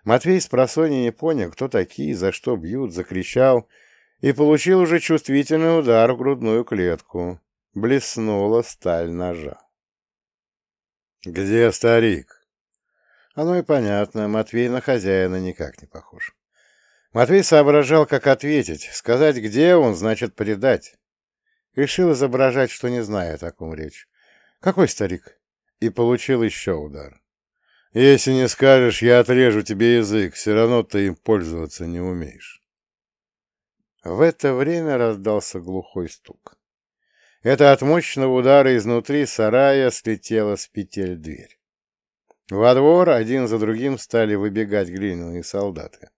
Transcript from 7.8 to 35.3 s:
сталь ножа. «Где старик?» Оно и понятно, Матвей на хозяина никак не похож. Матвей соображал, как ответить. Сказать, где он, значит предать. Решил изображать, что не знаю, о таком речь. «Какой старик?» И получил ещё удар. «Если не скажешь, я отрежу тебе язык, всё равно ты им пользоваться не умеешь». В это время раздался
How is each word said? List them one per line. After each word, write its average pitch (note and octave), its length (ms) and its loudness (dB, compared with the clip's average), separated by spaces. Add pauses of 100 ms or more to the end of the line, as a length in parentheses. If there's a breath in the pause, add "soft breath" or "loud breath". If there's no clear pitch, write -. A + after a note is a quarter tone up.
сталь E2+ 480 -6
ножа. E2+ 480 -8 (1700)
«Где G2 480 2
старик?» A#2 760 0 (840)
Оно E3 240 -2
и E3+ 40 -2
понятно, G#2+ 680 -2
Матвей A2 400 -2
на B2 120 -4
хозяина F#2+ 600 -2
никак F2 420 -10
не - 60 -20
похож. - 480 -18 (760)
Матвей D3 300 4
соображал, D3 640 4
как C#3+ 220 -2
ответить. C3+ 640 -2
Сказать, C3+ 440 0
где A#2+ 380 2
он, B2 220 4
значит G#2+ 400 -4
предать. G#2+ 600 -2 (840)
Решил E3 320 0
изображать, C3 600 0
что - 160 -8
не B2 160 -6
знаю, F2+ 320 -6
о - 20 -12
таком E2+ 340 -14
речь. D2+ 360 -16 (500)
«Какой F#3 300 0
старик?» - 520 -10 (380)
И A#2 120 -2
получил A#2+ 520 -2
ещё G2 340 -4
удар. C#2+ 460 -16 (720)
«Если C3 400 6
не B2+ 160 2
скажешь, C3 520 4
я A#2+ 200 6
отрежу B2 420 2
тебе A2+ 360 2
язык, G#2 360 -2
всё G#2+ 220 -2
равно A#2 260 2
ты G2+ 240 -2
им F2+ 80 -4
пользоваться E2+ 720 -4
не E2+ 140 -8
умеешь». F2 640 -12 (1400)
В F2+ 200 -6
это D3+ 320 0
время D3+ 440 -2
раздался G#2+ 640 -4